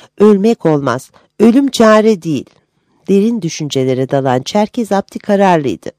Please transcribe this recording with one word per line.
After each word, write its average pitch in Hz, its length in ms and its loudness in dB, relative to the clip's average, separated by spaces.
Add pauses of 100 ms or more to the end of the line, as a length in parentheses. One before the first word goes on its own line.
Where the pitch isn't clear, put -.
(180)
ölmek 208 480 2
olmaz, 139 440 -2 (300)
ölüm 247 300 2
çare 214 520 2
değil. 151 240 -6 (600)
Derin 202 340 0
düşüncelere 135 680 -4
dalan 131 320 -2
Çerkez 208 500 -4
Abdi 196 260 -6
kararlıydı. 175 800 -2